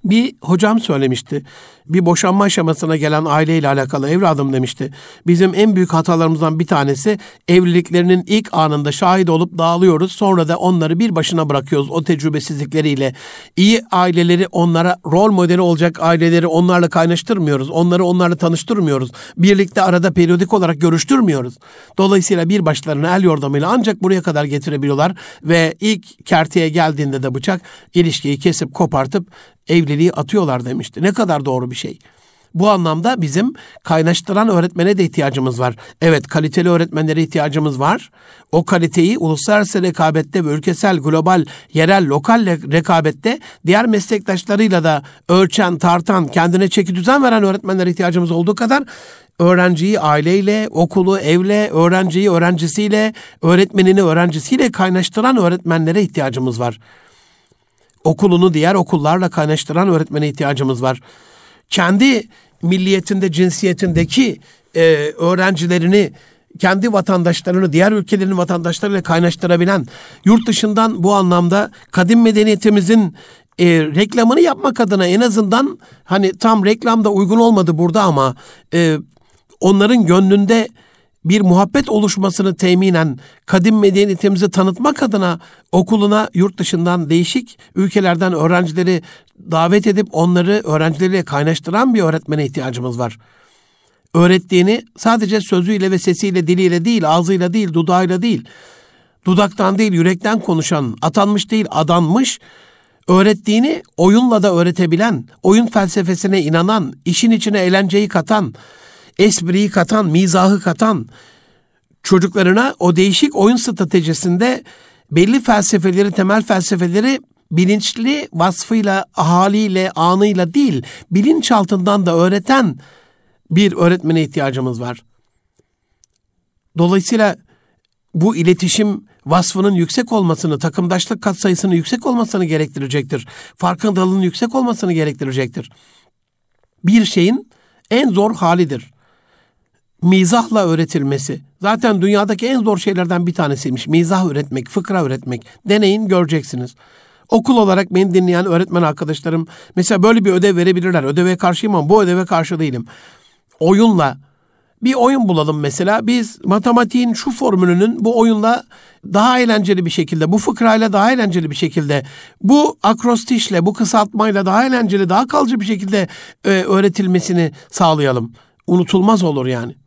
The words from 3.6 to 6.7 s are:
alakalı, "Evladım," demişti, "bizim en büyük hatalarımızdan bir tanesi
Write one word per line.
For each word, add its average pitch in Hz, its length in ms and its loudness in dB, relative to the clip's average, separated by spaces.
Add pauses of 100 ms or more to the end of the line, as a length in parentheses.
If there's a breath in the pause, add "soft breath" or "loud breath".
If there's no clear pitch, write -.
alakalı, 139 400 -2
"Evladım," 156 440 0
demişti, 131 400 -4 (340 loud breath)
"bizim 175 280 2
en 208 220 2
büyük 180 160 0
hatalarımızdan 160 680 0
bir 165 80 -2
tanesi 143 520 -2 (300 loud breath)